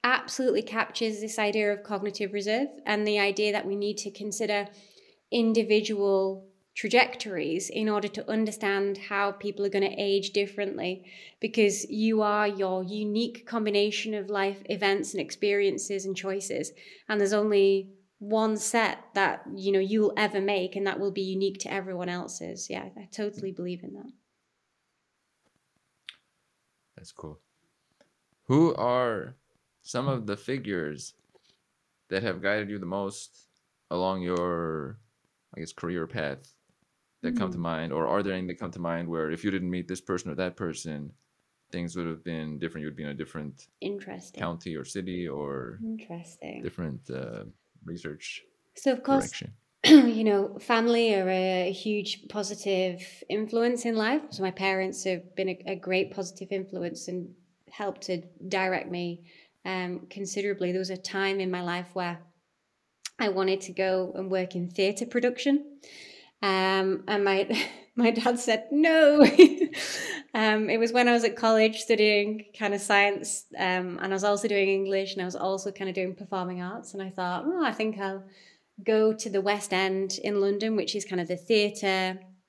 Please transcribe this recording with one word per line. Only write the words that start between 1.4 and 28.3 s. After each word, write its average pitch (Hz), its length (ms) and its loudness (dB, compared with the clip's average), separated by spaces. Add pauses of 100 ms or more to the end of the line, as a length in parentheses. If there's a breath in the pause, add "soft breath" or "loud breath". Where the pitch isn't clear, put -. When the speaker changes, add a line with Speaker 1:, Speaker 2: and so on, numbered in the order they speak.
Speaker 1:
of 202 100 -6
cognitive 202 500 -6
reserve 214 340 0 (180)
and 214 220 0
the 208 120 2
idea 202 320 2
that 208 140 -2
we 196 100 -2
need 202 240 -4
to 202 120 -8
consider 208 560 -4 (640 loud breath)
individual 208 1200 2 (260)
trajectories 185 920 0
in 214 180 -2
order 208 220 0
to - 200 -10
understand 202 680 -2
how 202 340 -2
people 202 340 -6
are 196 40 0
gonna 196 280 0
age 196 340 0
differently, 196 760 -4 (340 loud breath)
because 214 500 2
you 214 320 2
are 208 260 2
your 190 360 -2
unique 214 640 -4
combination 214 640 0
of 202 160 -6
life 196 400 -2
events 196 440 0
and 196 80 -4
experiences 196 840 -2
and 190 120 -4
choices. 190 560 -6 (340 loud breath)
And 214 120 2
there's 196 140 4
only 196 600 4 (260)
one 220 380 0
set - 560 0
that, 196 300 2 (120)
you 196 160 -2
know, 196 80 4
you'll 208 380 2
ever 208 240 2
make, 190 340 -2
and 196 100 -2
that 190 140 -2
will 196 120 -2
be 196 100 -6
unique 190 380 -2
to - 140 -8
everyone 180 360 -6
else's. 175 600 -8
Yeah, - 280 -8
I 190 140 -18
totally 208 420 -6
believe 180 300 -8
in 196 100 -14
that. 202 180 -18 (2750)
Speaker 2:
That's - 160 -20
cool. 78 300 -16 (1040)